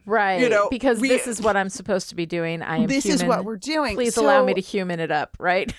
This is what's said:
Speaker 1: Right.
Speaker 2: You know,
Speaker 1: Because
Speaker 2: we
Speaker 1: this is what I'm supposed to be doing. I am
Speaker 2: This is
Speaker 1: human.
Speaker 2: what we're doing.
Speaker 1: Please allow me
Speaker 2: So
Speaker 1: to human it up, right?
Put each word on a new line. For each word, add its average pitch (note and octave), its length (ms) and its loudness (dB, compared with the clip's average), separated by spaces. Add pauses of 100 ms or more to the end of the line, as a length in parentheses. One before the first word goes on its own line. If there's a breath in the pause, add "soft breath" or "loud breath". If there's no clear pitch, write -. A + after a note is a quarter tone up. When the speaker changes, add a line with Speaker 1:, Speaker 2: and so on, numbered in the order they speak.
Speaker 1:
Right. G3+ 340 2
Speaker 2:
You B3 80 4
know, G#3 220 4
Speaker 1:
Because A#3+ 280 0
Speaker 2:
we C4 100 2
Speaker 1:
this B3+ 180 2
is A3+ 120 -6
what G#3 160 2
I'm G3 140 0
supposed F#3+ 400 -4
to - 60 -16
be E3+ 100 -4
doing. E3 380 -4
I D#3+ 140 -4
am A3 100 2
Speaker 2:
This C4+ 180 0
is F#3 160 2
Speaker 1:
human. F3 60 0
Speaker 2:
what G3 180 0
we're A3 120 -8
doing. C#4 360 -2
Speaker 1:
Please A#3 240 -2
allow C4+ 260 6
me G3+ 100 2
Speaker 2:
So - 20 -2
Speaker 1:
to F#3+ 60 -2
human F3+ 380 -4
it D#3+ 120 -4
up, D3+ 280 -4
right? F3+ 400 0